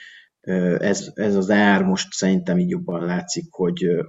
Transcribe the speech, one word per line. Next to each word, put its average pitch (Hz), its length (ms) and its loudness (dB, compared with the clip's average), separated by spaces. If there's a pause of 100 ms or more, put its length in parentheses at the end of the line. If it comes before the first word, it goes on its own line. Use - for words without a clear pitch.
(460)
ö, 90 340 0
ez, 98 340 -2
ez 101 220 0
az 95 140 0
ár 101 340 4
most 95 300 -2
szerintem 92 460 0
így 90 100 0
jobban 87 360 -4
látszik, 87 440 -4
hogy, 87 340 -2
ö, 87 260 0